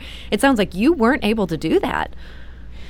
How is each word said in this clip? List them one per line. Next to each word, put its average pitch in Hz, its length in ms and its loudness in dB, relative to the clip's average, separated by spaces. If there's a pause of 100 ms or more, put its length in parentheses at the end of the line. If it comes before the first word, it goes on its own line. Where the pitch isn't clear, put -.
(320)
It 214 80 2
sounds 269 180 4
like 202 160 0
you 233 200 4
weren't 247 320 2
able 208 220 2
to 160 100 -2
do 165 240 2
that. - 340 -4 (760)